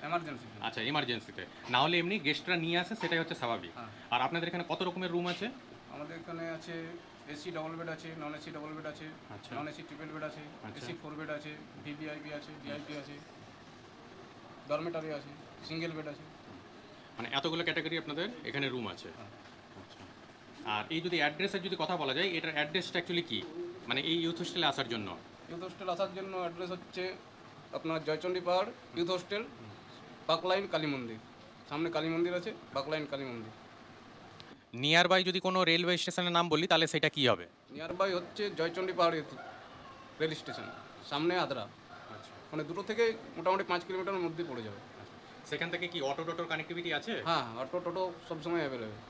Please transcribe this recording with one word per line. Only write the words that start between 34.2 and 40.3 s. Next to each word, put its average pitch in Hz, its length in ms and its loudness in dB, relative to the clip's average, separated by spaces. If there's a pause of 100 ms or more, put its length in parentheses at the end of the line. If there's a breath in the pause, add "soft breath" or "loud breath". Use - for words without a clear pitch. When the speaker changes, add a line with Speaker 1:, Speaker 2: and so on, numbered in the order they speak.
Speaker 2:
নিয়ারবাই 175 460 10
যদি 180 180 2
কোনো 185 120 6 (120)
রেলওয়ে 170 320 8
স্টেশনের 175 360 2
নাম 170 140 8
বলি, 156 140 6
তাহলে 160 280 8
সেটা 151 140 6
কি 147 220 2
হবে? 87 140 4 (300)
Speaker 1:
নিয়ারবাই 175 440 2
হচ্ছে 175 240 -4 (160)
জয়চণ্ডী 170 400 2
পাহাড় 170 200 8
ইউথ 147 120 -4 (880)
রেল 156 200 2